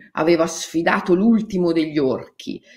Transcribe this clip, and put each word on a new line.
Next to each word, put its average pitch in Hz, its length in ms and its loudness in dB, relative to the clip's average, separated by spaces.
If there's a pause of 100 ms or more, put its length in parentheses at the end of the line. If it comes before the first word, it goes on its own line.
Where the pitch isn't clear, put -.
(140)
aveva 160 340 2
sfidato 180 640 -2
l'ultimo 185 580 2
degli 156 280 -2
orchi. - 600 -4 (160)